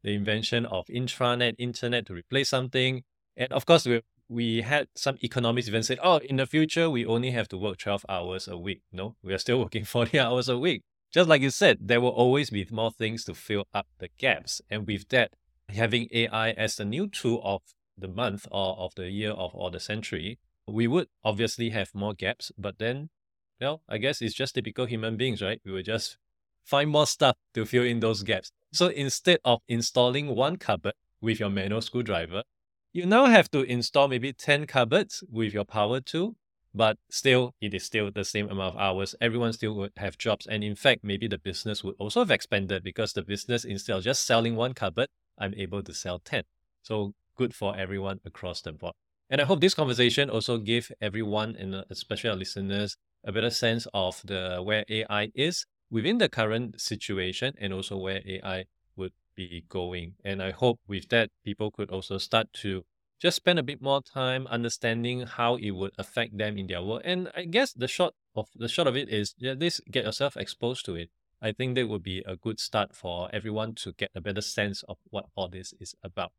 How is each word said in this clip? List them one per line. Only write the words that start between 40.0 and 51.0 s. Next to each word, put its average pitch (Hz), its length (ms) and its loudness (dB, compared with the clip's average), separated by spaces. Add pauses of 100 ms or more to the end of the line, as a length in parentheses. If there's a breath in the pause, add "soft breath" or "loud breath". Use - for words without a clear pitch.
jobs. - 280 -2
And 107 180 -4
in 104 120 -4
fact, 123 280 4
maybe 104 240 -2
the 101 100 -2
business 98 460 -6
would 95 140 -6
also 104 220 -2
have 208 120 4
expanded 98 520 0
because 101 300 -4
the 95 100 -4
business, 117 420 -4
instead 101 300 -4
of 95 80 -4
just 123 220 0
selling 117 300 4
one 123 180 -2
cupboard, 110 340 -2 (300)
I'm 101 180 -4
able 98 280 -4
to - 100 -14
sell - 260 -6
ten. - 240 -6 (400)
So 104 300 -2 (220)
good 117 200 0
for 101 220 -2
everyone 98 480 -4
across 87 360 -10
the 82 120 -10
board. 85 200 -10 (360)
And 139 120 2
I 143 40 4
hope 165 140 4
this 190 140 6
conversation 127 560 4
also 113 280 0
gave 113 340 0 (100)